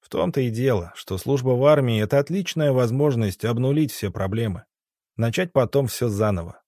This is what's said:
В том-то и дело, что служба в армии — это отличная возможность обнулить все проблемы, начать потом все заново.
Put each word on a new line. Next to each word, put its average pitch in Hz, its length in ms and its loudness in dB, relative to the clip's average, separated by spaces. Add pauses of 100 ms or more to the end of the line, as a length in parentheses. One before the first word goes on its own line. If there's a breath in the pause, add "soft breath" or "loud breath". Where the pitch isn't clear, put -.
В - 80 -20
том-то 160 320 -2
и 123 100 0
дело, 110 440 -2
что - 240 -4
служба 131 320 0
в 123 140 2
армии — 135 380 6
это 139 180 2
отличная 160 500 -2
возможность 123 720 0
обнулить 135 460 0
все 98 220 -6
проблемы, 98 540 -4 (500)
начать 117 360 -2
потом 135 360 2
все - 200 -4
заново. 98 600 -4